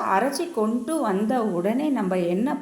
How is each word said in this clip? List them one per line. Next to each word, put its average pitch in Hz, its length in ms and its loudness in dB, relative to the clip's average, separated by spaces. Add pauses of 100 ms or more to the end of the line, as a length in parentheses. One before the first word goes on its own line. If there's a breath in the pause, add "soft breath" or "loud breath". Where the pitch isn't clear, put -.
(140)
அரைச்சி 277 400 0
கொண்டு 240 460 0
வந்த 220 420 0
உடனே 214 460 0
நம்ம 196 300 0
என்ன 185 440 0